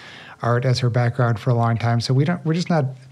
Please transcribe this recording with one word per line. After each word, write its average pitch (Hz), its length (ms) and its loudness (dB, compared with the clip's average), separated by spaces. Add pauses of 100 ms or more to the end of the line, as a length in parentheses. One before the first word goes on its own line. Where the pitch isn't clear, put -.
(400)
art 120 240 0
as 131 140 2
her 117 100 0
background 120 500 2
for - 120 -2
a 120 40 2
long 117 220 2
time. 117 240 0
So 127 140 -2
we 139 100 4
don't, 175 220 -2
we're 160 80 0
just 175 160 -2
not, 151 160 2 (260)